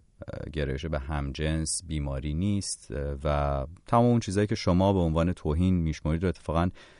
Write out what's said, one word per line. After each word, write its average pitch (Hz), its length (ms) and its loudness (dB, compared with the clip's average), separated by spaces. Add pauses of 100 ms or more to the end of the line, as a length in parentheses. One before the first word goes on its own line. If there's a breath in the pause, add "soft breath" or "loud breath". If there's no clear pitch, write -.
(540)
گرایش 69 320 -4
به 78 140 -2
همجنس 76 880 -4
بیماری 73 460 -4
نیست 98 540 -2 (360)
و 71 420 0 (220)
تمام 120 180 4
اون 120 140 4
چیزایی 101 280 0
که 113 80 -2
شما 95 380 4
به 95 60 4
عنوان 82 340 2
توهین 87 400 0
میشمرید 82 500 0
رو 90 60 2
اتفاقاً 82 400 0 (300 loud breath)